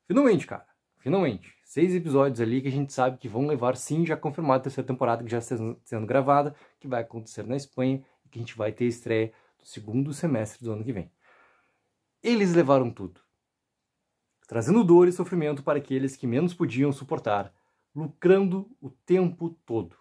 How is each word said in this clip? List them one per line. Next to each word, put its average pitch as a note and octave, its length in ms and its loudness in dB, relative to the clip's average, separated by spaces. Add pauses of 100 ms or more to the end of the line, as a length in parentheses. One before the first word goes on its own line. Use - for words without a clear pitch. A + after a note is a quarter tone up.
Finalmente, A3 400 2
cara, - 240 -14 (280)
finalmente. C#3+ 680 -2
Seis F3+ 300 0
episódios C#3 460 2
ali A#2+ 200 0
que C3+ 80 -6
a B2+ 40 -4
gente C#3 200 -4
sabe C3 240 0
que A#2+ 120 -14
vão A#2+ 180 -2
levar, C#3+ 300 0
sim, D#3 280 -2
já D#3+ 120 -2
confirmado C#3+ 440 0
a - 40 -18
terceira C3+ 220 -6
temporada, A#2+ 380 -2
que A2+ 60 -10
já A#2+ 80 -2
está A#2 180 -6
sendo, A2 260 -8
sendo A2 240 -8
gravada, C#3+ 480 2 (240)
que - 80 -20
vai B2 140 -4
acontecer A2+ 440 -12
na A#2+ 120 -6
Espanha, C3+ 480 -4 (220)
e - 20 -20
que - 100 -18
a A#2 40 -10
gente - 120 -14
vai A2 160 -4
ter A#2+ 140 -4
a A#2+ 40 2
estreia A2+ 440 -2 (260)
do - 60 -20
segundo A#2+ 480 -6
semestre B2+ 500 -4
do A2+ 100 -6
ano G#2+ 120 -8
que B2+ 80 -8
vem. F2+ 180 -10 (1120)
Eles G3+ 300 2
levaram C3+ 380 4
tudo, F#2+ 300 -14 (1300)
trazendo C3 380 2
dor F3 240 10
e F3+ 40 0
sofrimento D#3 500 -4
para D3 160 0
aqueles C3+ 380 -4
que - 100 -10
menos D3+ 260 0
podiam C3+ 400 0
suportar, G#2+ 640 -4 (400)
lucrando F3+ 760 2 (100)
o C3 120 -14
tempo E3+ 760 -2
todo. G#2 360 -6